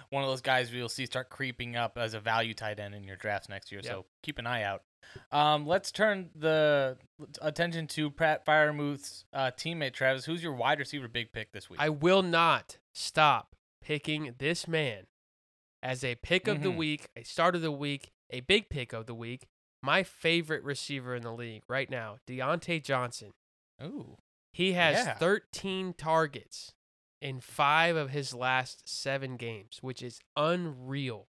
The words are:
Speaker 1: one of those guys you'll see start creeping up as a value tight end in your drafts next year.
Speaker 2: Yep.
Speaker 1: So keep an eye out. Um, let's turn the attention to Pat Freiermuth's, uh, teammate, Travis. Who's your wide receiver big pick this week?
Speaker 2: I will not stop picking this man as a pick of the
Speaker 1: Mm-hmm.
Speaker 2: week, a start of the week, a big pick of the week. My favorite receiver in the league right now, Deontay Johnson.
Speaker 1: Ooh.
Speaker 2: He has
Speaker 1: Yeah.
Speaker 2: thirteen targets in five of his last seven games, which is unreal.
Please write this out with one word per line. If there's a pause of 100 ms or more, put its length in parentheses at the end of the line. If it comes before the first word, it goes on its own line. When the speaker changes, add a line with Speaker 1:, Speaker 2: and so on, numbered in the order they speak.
Speaker 1:
one
of
those
guys
you'll
see
start
creeping
up
as
a
value
tight
end
in
your
drafts
next
year.
Speaker 2:
Yep.
Speaker 1:
So (180)
keep
an
eye
out. (500)
Um,
let's
turn
the (440)
attention
to
Pat
Freiermuth's,
uh,
teammate,
Travis.
Who's
your
wide
receiver
big
pick
this
week?
Speaker 2:
I
will
not (180)
stop (280)
picking
this
man (760)
as
a
pick
of
the
Speaker 1:
Mm-hmm.
Speaker 2:
week,
a
start
of
the
week, (200)
a
big
pick
of
the
week. (340)
My
favorite
receiver
in
the
league
right
now, (100)
Deontay
Johnson. (500)
Speaker 1:
Ooh. (360)
Speaker 2:
He
has
Speaker 1:
Yeah.
Speaker 2:
thirteen
targets (480)
in
five
of
his
last
seven
games,
which
is (160)
unreal.